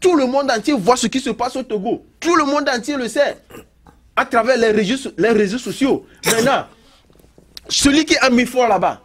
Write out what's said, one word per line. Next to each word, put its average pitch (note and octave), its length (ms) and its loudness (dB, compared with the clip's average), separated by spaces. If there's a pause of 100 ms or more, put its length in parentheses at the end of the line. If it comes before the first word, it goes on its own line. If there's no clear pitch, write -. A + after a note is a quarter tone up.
tout F4+ 160 4
le C4 100 2
monde C4+ 240 0
entier A#3 240 0
voit A#3 220 2
ce A#3+ 100 -2
qui C4 140 -2
se B3 100 -6
passe A#3+ 260 -4
au C4 60 -6
Togo. G#3+ 420 -6 (160)
Tout E4+ 160 0
le D#4 80 4
monde C#4+ 240 -2
entier C4+ 280 -4
le B3 120 -4
sait. C#4 300 -2 (760)
À B3+ 100 0
travers B3+ 320 0
les A3+ 140 2
réseaux G#3+ 260 2
so-, A3+ 200 -8
les G3+ 140 2
réseaux G#3 280 2
sociaux. A3 460 -2 (220)
Maintenant, A3+ 400 0 (1040)
celui C#4+ 360 2
qui D#4 120 0
a B3 140 2
mis A#3+ 160 2
fort B3 220 0
là-bas F3+ 360 0